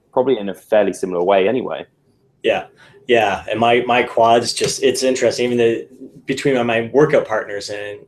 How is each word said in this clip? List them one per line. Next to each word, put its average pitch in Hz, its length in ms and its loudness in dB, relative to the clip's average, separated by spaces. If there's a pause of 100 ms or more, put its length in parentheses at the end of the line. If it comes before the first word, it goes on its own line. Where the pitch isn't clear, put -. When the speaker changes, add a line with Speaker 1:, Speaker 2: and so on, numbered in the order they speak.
(120)
Speaker 1:
probably 127 280 0
in 101 100 -8
a 92 60 -10
fairly 101 380 0
similar 90 300 -4
way 95 240 4
anyway. 92 380 -4 (560)
Speaker 2:
Yeah, 104 260 -2 (400)
yeah, 107 440 2
and 107 80 -2
my, 120 260 4
my 123 180 2
quads 117 500 2
just, - 280 -4
it's 131 220 2
interesting, 123 480 0
even 120 60 0
the, 117 300 0 (380)
between 135 300 -2
my, 120 80 0
my 117 300 -2
workout 143 340 4
partners 104 420 -6
and, 104 380 -12